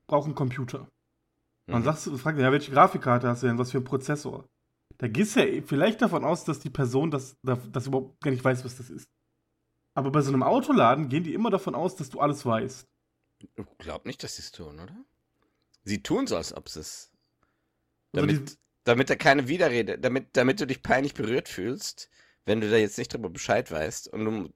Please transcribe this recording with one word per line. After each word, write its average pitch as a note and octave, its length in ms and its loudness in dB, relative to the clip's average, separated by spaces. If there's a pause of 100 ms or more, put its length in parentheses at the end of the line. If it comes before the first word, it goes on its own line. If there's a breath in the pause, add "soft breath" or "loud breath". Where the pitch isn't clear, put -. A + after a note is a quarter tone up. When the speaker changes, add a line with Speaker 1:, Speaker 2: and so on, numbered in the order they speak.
Speaker 1:
brauch C#3+ 180 2
einen D3 100 -4
Computer.“ C3 460 -4
Und - 920 -16
dann A#2+ 80 2
Speaker 2:
Mhm. - 20 2
Speaker 1:
sagst D#3 220 0
du, D3 120 -6
fragt D#3 200 -2
er, C3 80 4
„Ja, C3 60 6
welche D3 200 0
Grafikkarte B2+ 560 4
hast A#2+ 140 -2
du B2+ 40 2
denn, A#2 120 0
was B2 120 -2
für C#3 80 0
ein B2 60 -4
Prozessor?“ C3+ 640 -6 (500)
Da A#2+ 100 -4
gehst D#3 280 0
du F#3+ 100 6
ja - 160 0
vielleicht F3 400 0
davon E3+ 220 2
aus, E3+ 200 0
dass D#3+ 160 -4
die D3 100 -8
Person C3+ 400 0
das, C#3 320 -6
das, B2+ 160 0 (120)
das C3 160 -4
überhaupt C3+ 340 -4
gar D3 100 -2
nicht B2+ 140 0
weiß, C3 200 0
was A#2+ 120 -14
das B2+ 140 -18
ist. - 180 -16 (840)
Aber C#3 160 0
bei D3 120 4
so C#3 100 0
einem C3 100 4
Autoladen D#3 680 4
gehen D3+ 160 0
die D#3+ 100 -6
immer A3+ 160 0
davon F#3+ 240 -2
aus, F3+ 220 -4
dass - 140 -10
du - 100 -4
alles C#3+ 260 0
weißt. A#2 420 -2 (500)
Speaker 2:
Ich - 100 -20 (300)
glaub - 280 -10
nicht, - 160 -10
dass - 140 -10
sie's - 160 -14
tun, D#2 280 -16
oder? F3+ 240 -18 (800)
Sie G2+ 180 -4
tun A#3+ 240 0
so, G#2 100 -2
als D#2+ 180 -6
ob - 140 -16
sie's - 440 -16 (1040)
Speaker 1:
Also D3 120 2
Speaker 2:
damit, D3+ 100 4
Speaker 1:
die C#3 200 -8 (280)
Speaker 2:
damit B2 260 4
da C#3 60 2
keine C#3+ 320 4
Widerrede, B2 500 2
damit, B2+ 380 -2
damit B2+ 240 4
du D3 60 -2
dich B2+ 160 -4
peinlich C3+ 320 0
berührt B2 340 -2
fühlst, - 600 -8 (340 soft breath)
wenn A2 160 0
du G#2+ 100 0
da A2+ 60 6
jetzt G#2+ 220 2
nicht A#2+ 140 -6
drüber G#2 180 -6
Bescheid - 400 0
weißt D#2 380 -6
und G#2+ 160 -6
du, G#2+ 320 -4